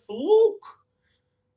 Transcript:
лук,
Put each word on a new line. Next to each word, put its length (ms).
лук, 800